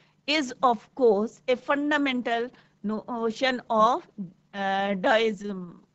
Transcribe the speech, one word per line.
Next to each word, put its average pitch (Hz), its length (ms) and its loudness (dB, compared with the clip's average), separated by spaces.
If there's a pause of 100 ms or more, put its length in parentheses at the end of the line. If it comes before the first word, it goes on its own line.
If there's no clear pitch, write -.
(300)
is 277 240 0 (120)
of 240 120 2 (240)
course 220 300 4 (180)
a 254 60 2
fundamental 269 920 -2 (360)
notion 226 760 -2 (120)
of, 233 300 4
uh, 196 1000 -6
Taoism। 208 640 0 (280)